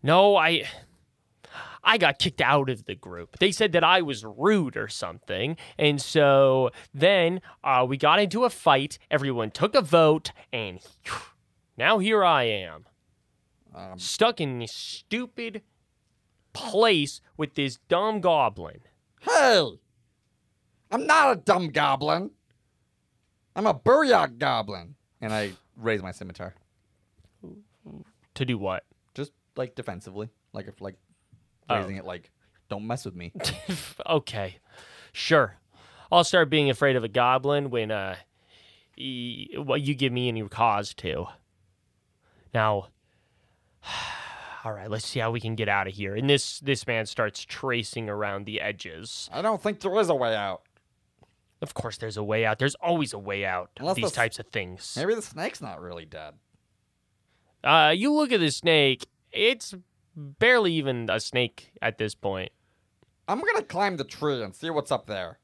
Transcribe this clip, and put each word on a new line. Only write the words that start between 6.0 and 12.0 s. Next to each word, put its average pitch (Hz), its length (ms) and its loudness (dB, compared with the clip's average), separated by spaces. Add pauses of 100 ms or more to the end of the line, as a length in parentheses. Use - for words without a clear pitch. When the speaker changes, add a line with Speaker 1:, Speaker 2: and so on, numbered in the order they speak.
Speaker 1:
so 135 680 6 (220)
then, 175 480 2 (240)
uh, 127 240 2
we 135 80 -2
got 151 220 4
into 208 260 0
a 240 60 2
fight. 143 480 2 (120)
Everyone 131 400 -2
took 208 240 -2
a 269 80 6
vote, 160 500 4 (200)
and 101 280 -8 (1000)
now 190 200 4
here 208 260 2